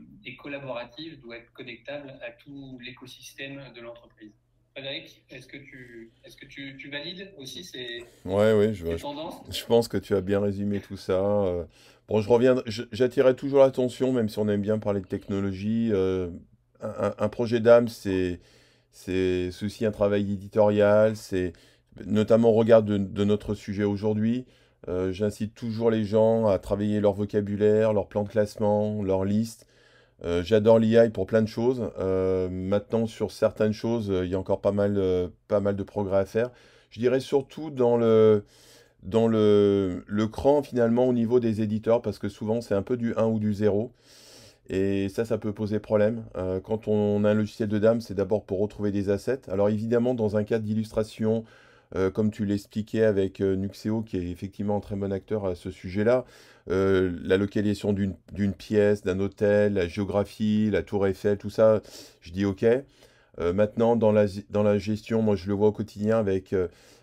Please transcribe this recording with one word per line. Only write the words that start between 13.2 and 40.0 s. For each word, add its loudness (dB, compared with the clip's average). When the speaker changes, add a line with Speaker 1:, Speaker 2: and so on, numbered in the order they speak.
Speaker 2:
toujours 2
l'attention, 2
même 0
si -8
on 0
aime 0
bien -2
parler -2
de -10
technologie. -4
Euh, 0
un, -8
un, -4
un 0
projet -2
dam, 8
c'est, -2
c'est, -2
c'est -8
aussi -4
un 0
travail 0
éditorial, 4
c'est -4
notamment 4
au 6
regard 6
de, 0
de -2
notre 0
sujet -4
aujourd'hui. 0
Euh, -2
j'incite -4
toujours -2
les 2
gens 2
à 2
travailler -2
leur 2
vocabulaire, 2
leur -2
plan -4
de -8
classement, 0
leur 0
liste. -2
Euh, 0
j'adore 4
l'I 2
A 6
pour -4
plein 2
de 0
choses. -2
Euh, 0
maintenant, -2
sur -6
certaines 0
choses, -4
euh, 0
il -6
y -4
a -2
encore -4
pas 0
mal, 0
euh, 0
pas 0
mal 0
de -6
progrès -2
à 2
faire. -2
Je -14
dirais 2
surtout -4
dans 2
le, 6
dans 0
le, 2